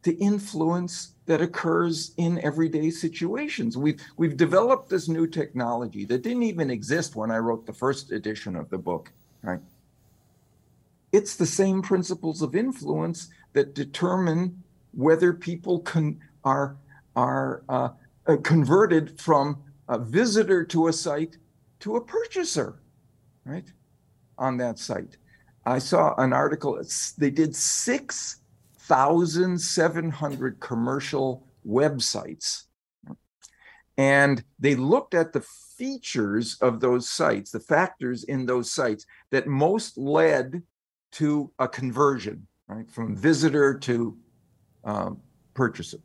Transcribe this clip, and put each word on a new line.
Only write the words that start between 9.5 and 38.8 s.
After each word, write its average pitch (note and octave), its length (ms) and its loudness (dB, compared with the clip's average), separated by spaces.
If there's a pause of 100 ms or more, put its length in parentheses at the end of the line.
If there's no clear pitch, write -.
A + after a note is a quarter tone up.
It's G3+ 220 2
the E3+ 120 0
same F#3+ 360 2
principles F3 600 -2
of C#3+ 120 -4
influence E3+ 760 -4 (240)
that C#3 200 2
determine F3 880 -2 (300)
whether D#3+ 400 4
people E3+ 480 -4
con-, D3+ 400 -2 (240)
are, C#3 320 0 (400)
are, C3 520 -2
uh, B2+ 200 0 (380)
uh, D3+ 180 6
converted D#3+ 760 4
from D3 420 2 (260)
a A#2+ 100 -2
visitor F#3+ 680 2
to E3 220 2
a D#3+ 40 2
site D#3+ 460 -4 (420)
to G#3+ 160 -6
a A#3+ 40 0
purchaser, F4+ 800 -4 (640)
right, D3+ 280 -12 (680)
on B2+ 200 -2
that A#2+ 200 -4
site. - 380 -8 (480)
I B2+ 140 0
saw D#3 400 4
an C3 140 4
article, C#3+ 440 0
it's, - 360 -6
they C#3+ 180 2
did D#3 260 0
six - 800 -4 (520)
thousand E3+ 720 4
seven D#3+ 520 0
hundred C3+ 480 -6
commercial C3 840 -2 (220)
websites, A#2 1000 -2 (1300)
and C#3 460 4 (160)
they C#3 160 4
looked D3 360 2
at E3 200 0
the B2+ 120 -2 (320)
features A#2 840 -4
of A#2+ 180 2
those B2 300 0
sites, A#2 420 -2
the A2 80 -10
factors C3 640 -2
in C3 240 -4
those B2 240 -2
sites A2+ 340 -2 (280)